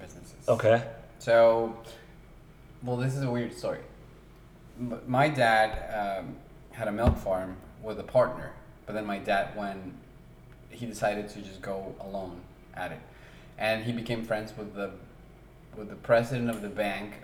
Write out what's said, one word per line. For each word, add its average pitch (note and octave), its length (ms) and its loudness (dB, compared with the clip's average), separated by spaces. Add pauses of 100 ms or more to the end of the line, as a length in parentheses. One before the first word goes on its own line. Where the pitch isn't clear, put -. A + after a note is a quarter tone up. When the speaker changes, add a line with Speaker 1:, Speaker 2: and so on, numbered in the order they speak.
Speaker 1:
businesses. - 480 -8
Speaker 2:
Okay. A2+ 320 6 (380)
Speaker 1:
So, A#2 560 6 (1040)
well, B2 160 -2
this C3 180 0
is C#3 60 -4
a C3+ 80 0
weird A#2+ 240 -2
story. - 280 -4 (1000)
M-, A#2+ 260 -6
my B2+ 240 4
dad, A2 920 2
um, - 160 -12 (340)
had A2+ 160 -6
a G#2 40 0
milk A2+ 280 4
farm F#2 380 -2 (260)
with G#2+ 160 -8
a - 40 -10
partner, - 500 2 (340)
but G#2 60 -8
then G#2+ 120 -4
my G2+ 140 -4
dad, G2 360 0
when G2 380 -8 (760)
he B2 160 -10
decided G#2 420 -2
to G2+ 140 -14
just F#2+ 180 -16
go F#2+ 400 -6
alone F#2+ 400 -8 (340)
at F2+ 180 -8
it, C#2+ 60 -14 (600)
and A2 220 0
he A#2+ 80 -2
became A2+ 320 -4
friends A2 340 -4
with G2+ 160 -10
the, G2+ 160 -6 (840)
with G#2 140 -12
the F#2+ 60 -12
president A#2+ 540 2
of G#2+ 120 -6
the G#2 80 -8
bank G2+ 540 -4